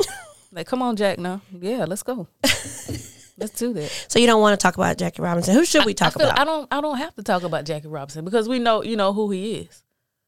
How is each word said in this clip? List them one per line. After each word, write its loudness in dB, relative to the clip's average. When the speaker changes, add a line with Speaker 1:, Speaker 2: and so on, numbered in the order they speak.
Speaker 1:
<laughs> 2
Speaker 2:
Like, -10
come -2
on, 0
Jack, 0
now. -6
Yeah, -4
let's -6
go. -8
Speaker 1:
<laughs> -6
Speaker 2:
Let's -8
do -4
that. -6
Speaker 1:
So 2
you 8
don't 6
wanna 6
talk 4
about 0
Jackie -4
Robinson. 2
Who 8
should 4
we 0
Speaker 2:
I, -4
Speaker 1:
talk 2
Speaker 2:
I -4
feel, 4
Speaker 1:
about? 2
Speaker 2:
I 4
don't, -4
I 0
don't -2
have -8
to -14
talk 0
about -4
Jackie -6
Robinson -10
because 0
we 0
know, 2
you -4
know 2
who -2
he -4
is. -16